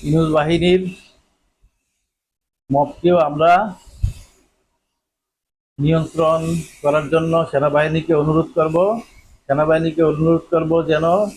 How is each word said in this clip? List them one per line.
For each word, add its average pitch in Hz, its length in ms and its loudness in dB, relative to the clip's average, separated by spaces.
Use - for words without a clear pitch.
ইউনূস 156 280 0
বাহিনীর 170 640 0
মবকেও 147 440 0
আমরা 170 580 2
নিয়ন্ত্রণ 160 600 0
করার 147 280 -2
জন্য 160 420 0
সেনাবাহিনীকে 151 600 0
অনুরোধ 156 420 0
করব, 175 460 0
সেনাবাহিনীকে 160 560 0
অনুরোধ 160 480 0
করব 160 200 0
যেন 156 180 0